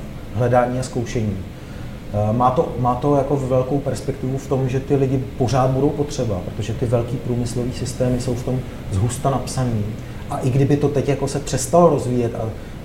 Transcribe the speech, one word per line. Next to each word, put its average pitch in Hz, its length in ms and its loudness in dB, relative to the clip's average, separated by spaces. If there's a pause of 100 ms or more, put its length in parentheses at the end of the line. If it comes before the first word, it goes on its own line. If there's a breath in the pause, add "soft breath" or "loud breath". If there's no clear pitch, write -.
(360)
hledání 123 440 4
a 131 40 -2
zkoušení. 107 540 -2 (760 loud breath)
Eh, 107 200 2
má 123 180 4
to, 123 180 2 (100)
má 123 160 2
to 143 200 2
jako 139 220 2
velkou 131 420 2
perspektivu 131 580 -4
v - 100 -8
tom, 131 220 0
že 135 100 0
ty - 160 0
lidi 135 280 2 (140)
pořád 131 320 4
budou 135 200 2
potřeba, 131 460 -2 (100)
protože - 280 -4
ty 123 120 -2
velký 117 320 0
průmyslový 123 560 -2
systémy 127 480 0
jsou 123 140 -2
v 110 80 -4
tom 127 160 -2 (320 loud breath)
zhusta 113 380 0
napsaný. 123 540 0 (460 loud breath)
A - 80 -4
i 135 120 0
kdyby 139 280 4
to 143 120 2
teď 131 200 0
jako 139 180 0
se 139 120 -2
přestalo 170 500 4
rozvíjet 123 460 0
a, 110 140 -4 (360 loud breath)